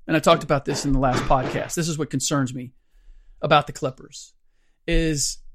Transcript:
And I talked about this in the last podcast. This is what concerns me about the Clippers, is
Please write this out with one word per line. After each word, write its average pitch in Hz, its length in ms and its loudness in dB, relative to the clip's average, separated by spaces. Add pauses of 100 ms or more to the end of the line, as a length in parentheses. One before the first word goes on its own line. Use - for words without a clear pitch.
And 160 80 2
I 151 40 0
talked 165 220 4
about 147 220 0
this 147 200 -4
in 139 80 0
the 131 60 4
last 127 260 2
podcast. - 520 0
This 165 120 -2
is 156 100 -4
what 151 120 -4
concerns 135 420 -2
me 123 200 -12 (680)
about 151 260 2
the 139 60 -10
Clippers, - 600 -10 (540)
is 160 520 0 (160)